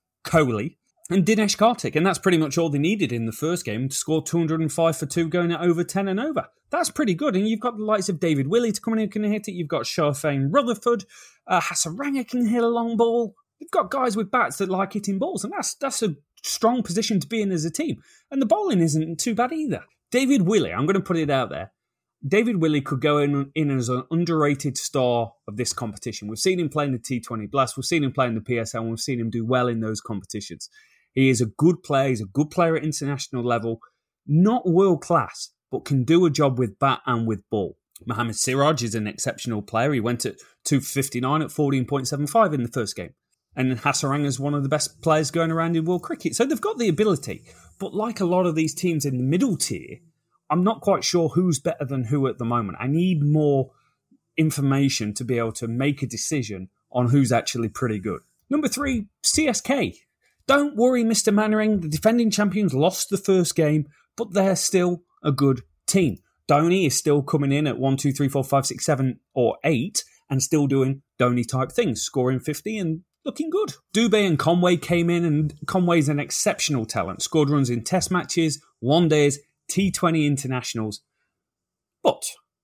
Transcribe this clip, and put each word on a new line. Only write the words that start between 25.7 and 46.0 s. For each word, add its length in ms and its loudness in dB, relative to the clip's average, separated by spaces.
competition. 540 -8
We've 120 -8
seen 200 0
him 100 -2
play 160 -2
in 60 -2
the 60 -2
T 220 -6
twenty 260 -8
Blast, 320 -2
we've 80 -6
seen 180 0
him 100 -2
play 120 2
in 80 -2
the 80 -4
P 160 -4
S 160 -6
L, 80 -4
and 80 -4
we've 100 -6
seen 200 -4
him 100 -2
do 160 -4
well 220 2
in 140 -2
those 200 -4
competitions. 680 -10
He 180 4
is 100 2
a 60 2
good 380 2
player, 260 0
he's 120 -2
a 40 -8
good 240 -2
player 260 2
at 80 -4
international 600 -6
level, 360 -2
not 420 4
world 340 4
class, 500 -2
but 160 -8
can 180 0
do 220 4
a 60 4
job 260 2
with 220 -2
bat 260 2
and 220 0
with 240 -4
ball. 260 -2
Mohammad 300 -4
Siraj 440 2
is 140 -4
an 100 -2
exceptional 560 -6
player. 320 0
He 60 0
went 260 -2
at 120 -6
two 180 2
fifty-nine 640 -2
at 80 -8
fourteen 340 0
point 220 -2
seven 180 -4
five 280 4
in 100 -2
the 60 -4
first 260 -4
game. 180 -12
And 220 0
Hasaranga 480 -2
is 140 -4
one 160 -2
of 80 -2
the 60 -2
best 320 -4
players 300 2
going 200 0
around 260 0
in 80 -2
world 160 -2